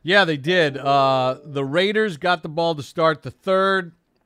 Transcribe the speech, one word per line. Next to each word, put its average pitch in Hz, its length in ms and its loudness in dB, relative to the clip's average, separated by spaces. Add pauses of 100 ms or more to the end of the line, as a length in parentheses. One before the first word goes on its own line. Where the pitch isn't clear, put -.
Yeah, 190 220 4
they 156 140 -2
did. 151 400 0
Uh, 135 680 2
the 139 200 -6
Raiders 190 520 0
got 175 260 -2
the 170 60 -10
ball 165 260 -2
to 147 80 -12
start 160 400 0
the 127 80 -12
third. 190 600 -2 (340)